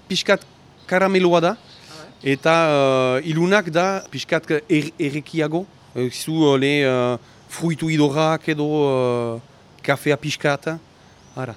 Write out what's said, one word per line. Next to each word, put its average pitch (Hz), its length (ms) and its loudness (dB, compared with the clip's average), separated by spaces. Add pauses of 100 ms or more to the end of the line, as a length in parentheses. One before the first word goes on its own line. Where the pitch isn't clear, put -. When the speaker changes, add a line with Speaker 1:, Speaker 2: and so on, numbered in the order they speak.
Speaker 1:
pixkat 196 380 0 (400)
karameloa 185 560 4
da, 180 160 0
Speaker 2:
Ah, - 460 -20
bai? 139 320 -4
Speaker 1:
eta, 160 180 0 (160)
eh, 135 600 2
ilunak 175 420 2
da 185 380 0
pixkat 156 400 -4 (180)
er-, 151 300 0
errekiago, 151 640 -4 (300)
badukizu, 127 420 -4 (160)
eh, 135 60 4
le, 139 120 2 (140)
eh, 123 320 0 (320)
fruitu 160 400 -4
idorrak 156 640 0
edo, 147 160 -2 (160)
eh, 120 560 -2 (400)
kafea 143 400 0
pixkat, 151 540 -4 (600)
ara. 120 220 -10